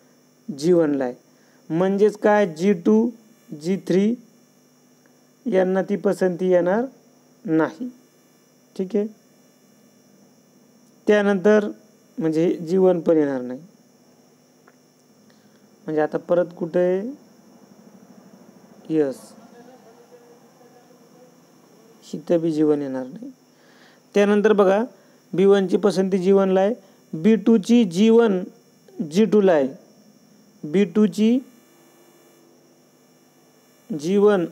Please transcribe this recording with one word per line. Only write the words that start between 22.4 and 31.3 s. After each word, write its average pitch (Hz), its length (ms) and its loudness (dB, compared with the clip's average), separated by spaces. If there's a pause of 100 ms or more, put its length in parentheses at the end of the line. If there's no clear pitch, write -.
बी 165 120 -2
जी 151 100 -2
वन 151 200 0
येणार 131 240 -8
नाही. 240 260 -18 (840)
त्यानंतर 208 380 2
बघा, 202 320 2 (480)
बी 175 120 2
वनची 196 320 4
पसंती 190 420 -2
जी 185 140 2
वनला 190 280 2
आहे, 208 140 0 (380)
बी 196 240 2
टूची 226 480 2
जी 190 260 2
वन 220 340 2 (680)
जी 208 120 2
टूला 190 280 4
आहे, 135 160 2 (960)
बी 170 200 0
टूची 214 540 0 (2500)